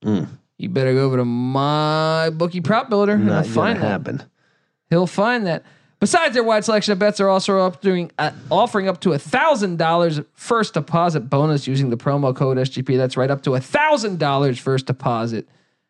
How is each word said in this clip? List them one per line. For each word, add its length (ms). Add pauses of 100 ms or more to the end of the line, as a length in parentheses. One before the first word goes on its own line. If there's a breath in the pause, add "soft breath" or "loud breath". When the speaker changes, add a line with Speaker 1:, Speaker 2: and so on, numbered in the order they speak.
Speaker 1:
Mm. 220 (320)
Speaker 2:
you 100
better 260
go 100
over 120
to 80
MyBookie 1400
Prop 260
Builder 240
and 120
Speaker 1:
Not 200
Speaker 2:
find 320
Speaker 1:
gonna 20
Speaker 2:
that. 80
Speaker 1:
happen. 340 (680)
Speaker 2:
He'll 160
find 400
that. 180 (360 soft breath)
Besides 340
their 80
wide 220
selection 280
of 60
bets, 200
they're 100
also 320
up 200
doing, 380
uh, 140 (180)
offering 380
up 140
to 100
a 60
thousand 600
dollars 420 (140)
first 400
deposit 560
bonus 380
using 220
the 60
promo 380
code 240
S 100
G 140
P. 140
That's 200
right, 140
up 140
to 100
a 60
thousand 580
dollars 400
first 280
deposit 600 (420)